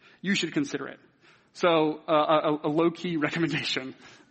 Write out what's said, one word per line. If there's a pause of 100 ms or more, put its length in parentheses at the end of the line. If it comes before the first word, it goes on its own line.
(220)
You
should
consider
it." (540)
So,
uh,
a,
a
low-key
<laughs>
recommendation. (360)